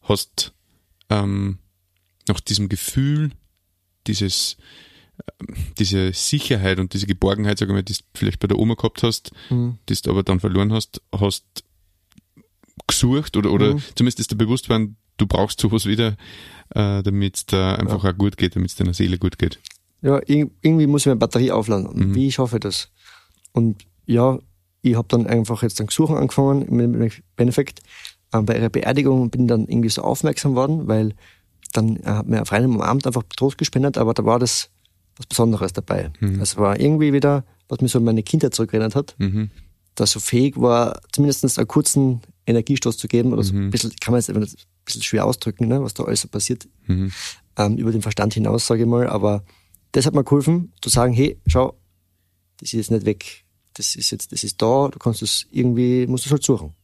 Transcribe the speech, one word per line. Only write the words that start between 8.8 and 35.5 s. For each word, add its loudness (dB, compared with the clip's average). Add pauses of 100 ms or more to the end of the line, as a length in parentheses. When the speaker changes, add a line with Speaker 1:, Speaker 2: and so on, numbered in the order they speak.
Speaker 1:
hast, -2 (180)
Speaker 2:
Mhm. -2 (100)
Speaker 1:
die 0
du -4
aber 2
dann 0
verloren 0
hast, -6 (100)
hast -4 (1200)
gesucht 0
oder, 2
oder 4
Speaker 2:
Mhm. -4 (120)
Speaker 1:
zumindest 2
ist -4
dir -4
bewusst 0
geworden, 0 (200)
du 2
brauchst 0
sowas 2
wieder, 0 (600)
äh, 0
damit's -2
da 2
einfach -2
Speaker 2:
Ja. 2
Speaker 1:
auch -4
gut 0
geht, 0
damit's -2
deiner 0
Seele 0
gut -2
geht. -2 (420)
Speaker 2:
Ja, 4 (100)
irg-, 2 (100)
irgendwie 4
muss 2
ich 2
meine 4
Batterie 2
aufladen. 0
Und -8 (120)
Speaker 1:
Mhm. 0
Speaker 2:
wie 2
schaffe -2
ich 0
das? -6 (640)
Und 0 (200)
ja, 4 (420)
ich 2
hab -2
dann 2
einfach 0
jetzt -4
dann -4
Gesuchen 2
angefangen, 2
im, 0
im 0 (240)
Endeffekt, 0 (520)
ähm, 2
bei 0
ihrer 0
Beerdigung 2
bin 0
dann 2
irgendwie 0
so -4
aufmerksam 0
worden, 0
weil 0 (580)
dann, 2
äh, -12
hat -2
mir 0
eine -2
Freundin 2
am 0
Abend 0
einfach -2 (120)
Trost 0
gespendet, 0
aber 2
da -2
war 4
das -2 (480)
was -18
Besonderes 0